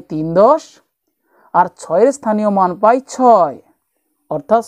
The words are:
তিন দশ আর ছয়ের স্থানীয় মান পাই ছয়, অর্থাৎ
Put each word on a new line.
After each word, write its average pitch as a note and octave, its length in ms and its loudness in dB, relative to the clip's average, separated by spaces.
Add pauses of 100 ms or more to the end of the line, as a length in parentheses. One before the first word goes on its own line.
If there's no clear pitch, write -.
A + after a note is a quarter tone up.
(100)
তিন D#3 240 -6
দশ A#3+ 280 2 (920)
আর F3 120 2 (140)
ছয়ের G3+ 320 0
স্থানীয় G#3+ 460 -4
মান F#3 120 0 (120)
পাই A3+ 160 2 (160)
ছয়, G3 420 2 (720)
অর্থাৎ G#3 380 -2